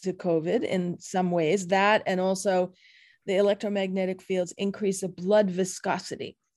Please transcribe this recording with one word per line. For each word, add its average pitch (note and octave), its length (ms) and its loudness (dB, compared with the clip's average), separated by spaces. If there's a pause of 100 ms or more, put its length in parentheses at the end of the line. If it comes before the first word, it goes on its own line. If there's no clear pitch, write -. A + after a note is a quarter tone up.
to F#3 120 -4
covid F3 500 0
in F3+ 360 -2
some F#3 300 -2
ways. F3 380 2
That, G3+ 400 4
and F#3 120 0
also F#3 520 0 (560)
the G3 80 0
electromagnetic F#3+ 880 0
fields F3+ 340 -2
increase G3 440 -2
the F#3+ 80 -4
blood F#3+ 420 2
viscosity, - 840 -4 (200)